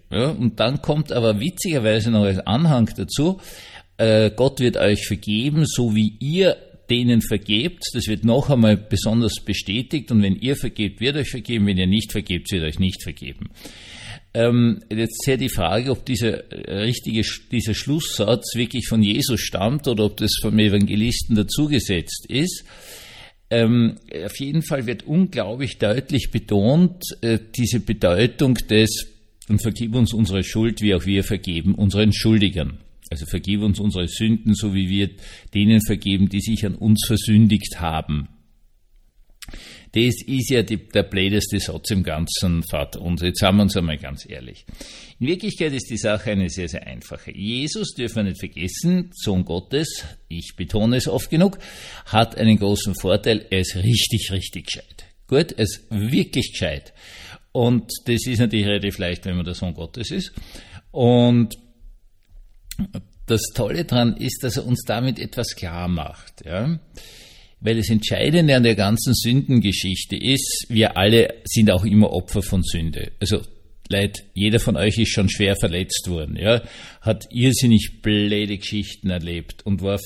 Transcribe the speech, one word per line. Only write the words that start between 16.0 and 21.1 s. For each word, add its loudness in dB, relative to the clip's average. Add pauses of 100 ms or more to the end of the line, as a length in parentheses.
dieser, -2
äh, -8
richtige -2
Sch-, -8
dieser -2
Schlusssatz -2
wirklich -4
von 4
Jesus 2
stammt -2
oder 2
ob -2
das 0
vom 2
Evangelisten 2